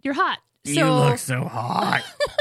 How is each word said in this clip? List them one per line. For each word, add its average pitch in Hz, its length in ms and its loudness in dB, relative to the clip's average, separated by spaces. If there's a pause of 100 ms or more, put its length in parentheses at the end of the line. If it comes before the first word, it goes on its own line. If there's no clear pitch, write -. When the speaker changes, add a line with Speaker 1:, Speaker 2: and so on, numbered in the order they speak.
Speaker 1:
you're 277 140 -4
hot." 320 240 0 (260)
Speaker 2:
You 285 100 -4
Speaker 1:
So 320 220 4
Speaker 2:
look - 220 4
so 127 260 -4
hot. - 580 -2 (380)